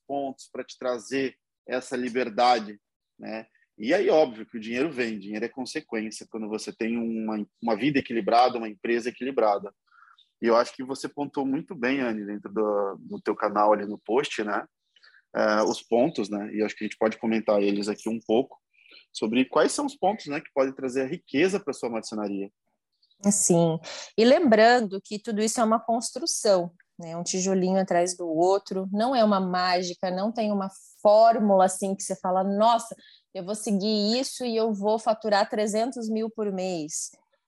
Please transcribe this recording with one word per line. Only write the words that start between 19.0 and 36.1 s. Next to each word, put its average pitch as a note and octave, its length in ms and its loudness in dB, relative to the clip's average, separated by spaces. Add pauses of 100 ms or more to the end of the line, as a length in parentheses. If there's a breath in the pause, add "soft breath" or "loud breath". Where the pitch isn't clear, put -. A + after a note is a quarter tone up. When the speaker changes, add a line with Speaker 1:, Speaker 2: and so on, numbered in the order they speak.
Speaker 1:
sobre - 320 0
quais E3 280 2
são D4 140 -4
os - 100 -8
pontos, G3+ 300 -2
né, D3 140 -6
que - 120 -20
podem C3+ 220 0
trazer C3+ 280 -4
a C3 40 -2
riqueza F3+ 540 0
pra C#3+ 120 -8
sua - 160 -6
marcenaria. G#2 640 -6 (800)
Speaker 2:
Sim, E3+ 480 2 (400 loud breath)
e G#3+ 60 6
lembrando A#3 760 6
que - 180 -10
tudo G#3 220 -4
isso A3 200 0
é A3+ 40 4
uma A3 160 2
construção, A3+ 920 0 (260)
né? E3 180 -10
Um F3 60 -6
tijolinho F#3 560 0
atrás F3+ 380 2
do F3 120 -8
outro, F#3+ 640 2
não A3+ 220 0
é A#3 100 4
uma G3+ 160 4
mágica, F3+ 680 -2
não F#3+ 200 -2
tem A3 220 -2
uma G3 160 -2 (320)
fórmula G#3 640 6
assim F#3+ 300 0
que - 80 -10
você F#3+ 140 -4
fala, F#3 280 0
"Nossa, G#3+ 500 2 (380 soft breath)
eu F#3 120 -10
vou G3 100 -4
seguir G#3+ 640 0
isso - 240 -6
e A3+ 120 -2
eu A3+ 160 0
vou G#3 260 0
faturar A3 500 0
trezentos A3 600 -2
mil A3 200 -2